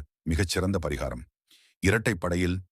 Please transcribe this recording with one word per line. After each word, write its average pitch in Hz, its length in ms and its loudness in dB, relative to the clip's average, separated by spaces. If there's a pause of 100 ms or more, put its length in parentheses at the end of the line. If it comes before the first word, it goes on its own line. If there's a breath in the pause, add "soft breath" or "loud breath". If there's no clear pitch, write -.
(300)
மிகச்சிறந்த 92 540 0
பரிகாரம். 69 380 -4 (600 soft breath)
இரட்டைப்படையில் 90 720 2 (160)